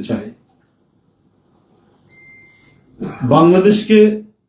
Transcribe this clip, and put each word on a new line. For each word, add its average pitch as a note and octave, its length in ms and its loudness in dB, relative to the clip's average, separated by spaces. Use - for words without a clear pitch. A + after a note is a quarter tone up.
চাই, G#2+ 200 -10
বাংলাদেশকে F#3+ 680 2